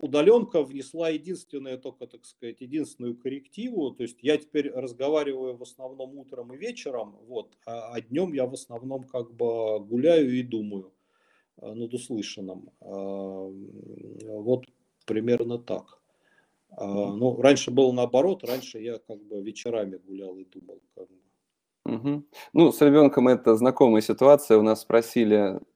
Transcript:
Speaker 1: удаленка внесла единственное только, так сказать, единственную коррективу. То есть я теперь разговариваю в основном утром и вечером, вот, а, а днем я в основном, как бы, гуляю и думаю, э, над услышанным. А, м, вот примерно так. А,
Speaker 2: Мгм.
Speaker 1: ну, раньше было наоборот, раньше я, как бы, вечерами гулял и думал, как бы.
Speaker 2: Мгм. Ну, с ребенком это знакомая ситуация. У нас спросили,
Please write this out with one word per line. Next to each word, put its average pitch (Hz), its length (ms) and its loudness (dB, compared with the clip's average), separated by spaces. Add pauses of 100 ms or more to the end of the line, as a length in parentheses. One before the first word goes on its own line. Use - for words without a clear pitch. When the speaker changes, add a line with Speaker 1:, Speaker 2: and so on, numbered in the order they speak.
Speaker 1:
удаленка 165 560 4
внесла 143 480 -6
единственное 147 680 -10
только, 127 280 -16
так 117 200 -20
сказать, - 360 -16
единственную 123 540 -8
коррективу. 143 760 -8
То 123 120 -10
есть 117 180 -12
я 147 160 0
теперь 143 340 -4
разговариваю 131 840 -4
в 120 60 -18
основном 131 560 -16
утром 127 360 -18
и 139 40 -18
вечером, 135 580 -10 (120)
вот, - 280 -12 (100)
а, 117 280 -14
а 113 80 -10
днем 151 320 -4
я 131 120 -2
в 127 80 -8
основном, 131 500 -12
как 120 300 -10
бы, 113 460 -2
гуляю 131 580 2
и 127 40 -2
думаю, 104 500 -8 (720)
э, 110 120 -16
над 120 200 -10
услышанным. 101 760 -10 (100)
А, 98 680 -10
м, 107 960 -16
вот 127 220 -2 (400)
примерно 117 520 -2
так. - 420 -12 (760)
А, 98 100 -10
Speaker 2:
Мгм. 101 340 -4
Speaker 1:
ну, 123 220 0
раньше 135 300 4
было 127 200 4
наоборот, 123 520 0
раньше 120 360 -8
я, 113 180 -10
как 104 260 -20
бы, 104 180 -10
вечерами 104 560 -6
гулял 95 400 -14
и 95 60 -18
думал, 92 360 -20 (160)
как 92 120 -20
бы. 92 80 -20 (680)
Speaker 2:
Мгм. 131 380 -6 (280)
Ну, 151 200 8
с - 80 0
ребенком 143 480 8
это 120 280 6
знакомая 120 460 4
ситуация. 131 560 6
У 107 40 4
нас 110 180 2
спросили, 107 800 2 (160)